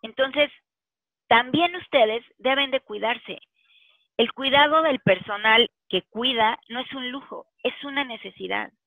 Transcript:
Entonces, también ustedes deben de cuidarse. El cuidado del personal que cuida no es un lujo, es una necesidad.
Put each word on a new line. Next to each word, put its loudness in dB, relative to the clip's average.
Entonces, -2
también 2
ustedes 0
deben -2
de -2
cuidarse. -8
El 2
cuidado 4
del 0
personal 2
que -4
cuida -2
no -10
es -12
un -10
lujo, -14
es -4
una -6
necesidad. -10